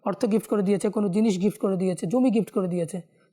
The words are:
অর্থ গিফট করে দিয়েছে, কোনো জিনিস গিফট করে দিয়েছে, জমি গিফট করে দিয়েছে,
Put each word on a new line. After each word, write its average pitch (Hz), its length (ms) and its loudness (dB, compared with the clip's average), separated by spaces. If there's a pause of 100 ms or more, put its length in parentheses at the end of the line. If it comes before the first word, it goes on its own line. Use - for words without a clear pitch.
অর্থ 202 260 -2
গিফট 208 160 0
করে 208 160 0
দিয়েছে, 202 280 0
কোনো 208 180 0
জিনিস 190 320 2
গিফট 202 200 0
করে 190 160 0
দিয়েছে, 185 300 -2
জমি 247 240 2
গিফট 202 200 0
করে 185 180 -2
দিয়েছে, 170 320 -4 (320)